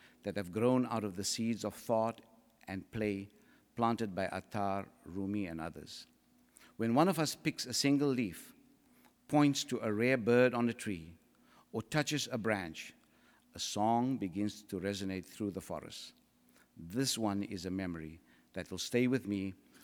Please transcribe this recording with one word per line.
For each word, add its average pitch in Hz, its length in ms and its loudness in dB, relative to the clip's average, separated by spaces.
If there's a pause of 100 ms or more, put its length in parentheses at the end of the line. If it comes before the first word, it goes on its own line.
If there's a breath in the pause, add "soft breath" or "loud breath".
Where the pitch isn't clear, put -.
(240 loud breath)
that 98 120 -4
have 92 160 -4
grown 123 360 4
out 113 160 -2
of 98 120 -4
the 98 80 -4
seeds 113 400 -2
of 104 120 -4
thought 113 460 0 (460)
and 92 240 -8
play 101 380 -2 (460 soft breath)
planted 113 400 2
by 95 160 0
Attar, 98 560 -2 (180)
Rumi, 98 400 -2
and 80 160 -8
others. 78 460 -12 (720 loud breath)
When 113 180 2
one 156 120 8
of 180 120 2
us 151 160 0
picks - 320 -4
a 123 60 -6
single 143 360 4
leaf, 117 460 -2 (720 soft breath)
points 143 380 4
to 120 180 -4
a 110 100 0
rare 120 240 4
bird 120 380 6
on 120 140 2
a 117 40 0
tree, 85 400 -6 (580 soft breath)
or 113 120 -2
touches 147 480 -2
a 123 80 0
branch, 95 560 -2 (580 soft breath)
a 92 60 -10
song 117 580 2
begins 101 460 -4
to 95 160 -6
resonate 95 480 -4
through 104 240 -4
the 90 100 -6
forest. - 520 -10 (640 soft breath)
This 110 400 -2
one 101 280 0
is 92 240 -6
a 92 40 -4
memory 85 480 -6 (340 soft breath)
that 90 180 -8
will 92 80 -6
stay 123 260 2
with 123 220 0
me 98 260 -2 (300 loud breath)